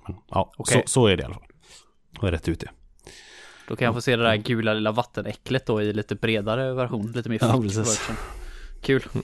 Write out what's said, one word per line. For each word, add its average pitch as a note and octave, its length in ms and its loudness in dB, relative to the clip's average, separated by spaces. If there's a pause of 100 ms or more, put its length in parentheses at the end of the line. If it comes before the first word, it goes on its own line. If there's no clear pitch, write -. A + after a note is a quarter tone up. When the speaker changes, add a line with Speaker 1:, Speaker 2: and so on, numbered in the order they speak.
Speaker 1:
Men F#2+ 100 -10 (140)
ja, - 260 -2
Speaker 2:
Okej. A#2+ 300 2
Speaker 1:
så, - 60 -4
så B2+ 140 6
är F#2+ 100 6
det B1+ 60 -2
i - 40 -6
alla - 80 -8
fall. - 120 -16 (720)
Och G2 120 0
rätt E2 180 -2
ut D#2+ 120 -2
det. - 80 -10 (1000)
Speaker 2:
Då A2+ 80 -6
kan B2+ 80 -2
jag A2+ 100 2
få A#2+ 60 -4
se A#2+ 160 2
det A#2 60 2
där A2+ 80 6
Speaker 1:
Mm. G#2+ 120 2
Speaker 2:
gula A2 320 0
lilla G#2+ 180 0
vattenäcklet A2+ 720 -4
då G#2+ 160 2
i G#2 100 2
lite G#2 220 -2
bredare A2 600 0
version, A#2 380 -2
lite A#2 160 -4
mer A2+ 140 0
Speaker 1:
Ja, A2+ 100 4
Speaker 2:
fit B2 100 4
Speaker 1:
precis. G2+ 160 0
Speaker 2:
version. A2 380 -2 (680)
Kul. C3+ 200 2 (100)
<laughs> - 120 -2